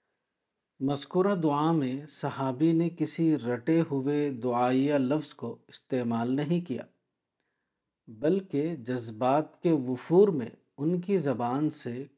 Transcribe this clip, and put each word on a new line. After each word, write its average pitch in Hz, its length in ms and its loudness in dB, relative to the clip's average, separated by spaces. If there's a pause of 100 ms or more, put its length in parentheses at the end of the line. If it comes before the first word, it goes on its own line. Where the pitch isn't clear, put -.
(800)
مذکورہ 147 540 0
دعا 156 380 2
میں 143 340 -2
صحابی 139 680 -2
نے 165 260 2
کسی 156 400 0
رٹے 120 420 0
ہوئے 147 500 0
دعائیہ 127 640 0
لفظ 143 400 0
کو - 240 -10 (100)
استعمال 120 680 -2
نہیں 156 240 0
کیا، 139 220 -8 (1200)
بلکہ 156 680 -2
جذبات 123 880 -2
کے 170 100 4
وفور 151 560 4
میں 131 220 -2 (260)
ان 170 240 0
کی 196 180 0
زبان 135 520 0
سے 131 360 -10 (120)